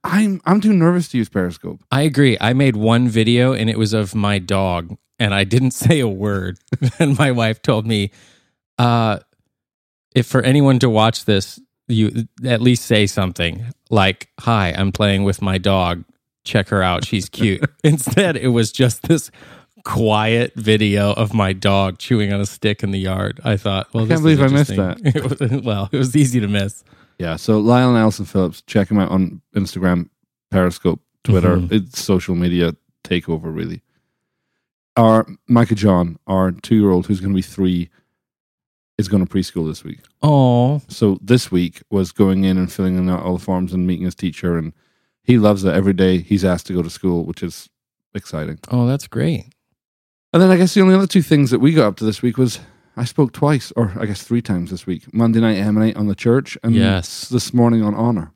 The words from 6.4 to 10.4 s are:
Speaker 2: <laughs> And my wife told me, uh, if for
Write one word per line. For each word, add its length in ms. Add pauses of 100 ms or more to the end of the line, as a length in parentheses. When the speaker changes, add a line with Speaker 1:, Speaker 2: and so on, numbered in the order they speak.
Speaker 2:
<laughs> 200
And 200
my 120
wife 300
told 240
me, 260 (680)
uh, 420 (960)
if 100
for 160